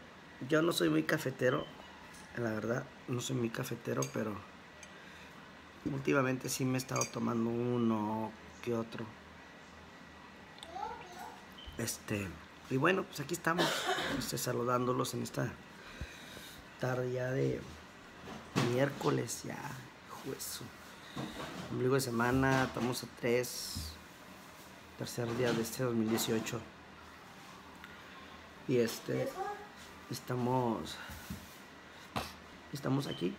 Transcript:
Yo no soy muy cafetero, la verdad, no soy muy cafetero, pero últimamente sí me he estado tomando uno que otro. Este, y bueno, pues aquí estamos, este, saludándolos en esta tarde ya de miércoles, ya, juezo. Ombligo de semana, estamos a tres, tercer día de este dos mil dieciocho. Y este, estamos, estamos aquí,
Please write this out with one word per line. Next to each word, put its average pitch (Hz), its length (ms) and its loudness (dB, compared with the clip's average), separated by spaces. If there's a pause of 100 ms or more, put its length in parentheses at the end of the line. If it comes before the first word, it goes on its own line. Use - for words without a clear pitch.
(500)
Yo 156 120 8
no 170 120 6
soy 170 160 6
muy 156 140 6
cafetero, 135 640 4 (720)
la 117 160 2
verdad, 110 320 2 (240)
no 123 140 0
soy 131 160 0
muy 117 120 2
cafetero, 123 520 -2 (120)
pero 110 220 0 (1500)
últimamente 135 640 4
sí 135 160 2
me 131 80 4
he 131 60 4
estado 127 260 2
tomando 117 440 2
uno 113 800 2 (320)
que 120 120 0
otro. 113 320 -2 (2750)
Este, 107 500 0 (420)
y 131 60 4
bueno, 180 280 6
pues - 180 -6
aquí 143 120 -4
estamos, 165 320 4 (540)
este, - 180 0
saludándolos 123 760 4
en 120 100 0
esta 123 260 0 (1300)
tarde 127 320 2
ya 127 180 0
de 135 300 4 (1120)
miércoles, 135 720 4
ya, - 120 -6 (680)
juezo. - 400 -6 (1080)
Ombligo 123 240 6
de 135 60 8
semana, 131 640 6
estamos 120 380 2
a - 40 -6 (140)
tres, - 680 2 (1080)
tercer 117 380 -2
día 120 160 4
de 113 120 4
este 123 200 -2
dos 120 120 4
mil 110 140 4
dieciocho. 113 500 2 (2000)
Y 135 100 6
este, 123 500 4 (840)
estamos, 123 840 2 (1800)
estamos 139 360 2
aquí, 180 320 0